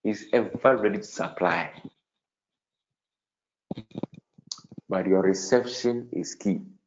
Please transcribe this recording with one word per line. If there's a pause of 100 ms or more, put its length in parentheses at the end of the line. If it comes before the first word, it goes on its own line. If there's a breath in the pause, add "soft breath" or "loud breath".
He's
ever
ready
to
supply. (3250)
But
your
reception
is
key. (260)